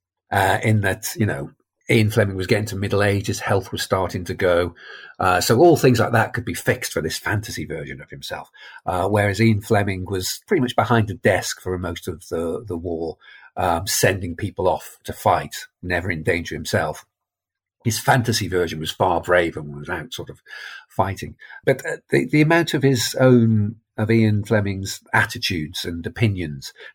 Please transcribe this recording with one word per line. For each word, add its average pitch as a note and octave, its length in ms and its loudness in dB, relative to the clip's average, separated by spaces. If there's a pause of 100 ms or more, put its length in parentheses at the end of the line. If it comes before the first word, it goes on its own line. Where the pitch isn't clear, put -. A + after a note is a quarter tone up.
(300)
uh, F#2+ 320 2
in G#2+ 200 4
that, F#2+ 340 -4
you G#2+ 100 0
know, D2 240 -4 (400)
Ian A2 180 4
Fleming G2+ 280 0
was F#2 100 -4
getting G#2+ 200 0
to G#2 100 -6
middle G2+ 260 0
age, G2+ 240 2
his G2 140 -4
health - 320 -2
was - 100 -6
starting F#2 440 -2
to F#2+ 60 -4
go. F2 440 0 (420)
Uh, F2+ 220 4
so A2+ 180 2
all E3 180 8
things B2+ 220 6
like A2 140 0
that A2+ 220 0
could G#2+ 100 -6
be G#2+ 100 -6
fixed - 380 -4
for E2 100 -4
this D#2+ 160 -6
fantasy G2+ 460 -6
version - 360 -10
of - 100 -20
himself. - 380 -12 (360)
Uh, F2+ 240 0
whereas G#2 320 2
Ian A2 200 4
Fleming G2+ 440 0
was F#2 420 -6
pretty F3+ 140 2
much B2 160 -2
behind A2 340 2
a F#2 40 -6
desk - 460 0
for F#2 180 -4
most F2 280 -8
of D#2+ 220 -10
the, E2 360 -4
the F#2 120 -8
war, E2 420 -6 (380)
um, F#2 320 0
sending F#2+ 480 0
people F#2+ 320 -4
off - 340 -4
to - 100 -10
fight, E2 540 -2 (160)
never F2+ 300 -4
in D#2 100 -6
danger E2+ 320 -2
himself. D#2+ 500 -4 (800)
His A2+ 140 -2
fantasy A#2+ 480 2
version E2+ 320 -2
was D#2 140 -6
far F2+ 280 2
braver F2 380 2
and D2 160 -10
was D2 140 -12
out D#2+ 240 -8
sort - 180 -12
of - 100 -20 (480)
fighting. F#2 460 -4 (300)
But, C3+ 200 0
uh, D#3+ 120 -6 (140)
the, C#3 160 2
the D3+ 160 4
amount E3 300 2
of C3+ 120 2
his C3 340 2
own, A2+ 580 6 (220)
of G#2+ 120 0
Ian G#2+ 340 4
Fleming's G2+ 560 -2 (140)
attitudes F#2+ 720 -2
and E2+ 200 -6
opinions F2 680 -4 (200)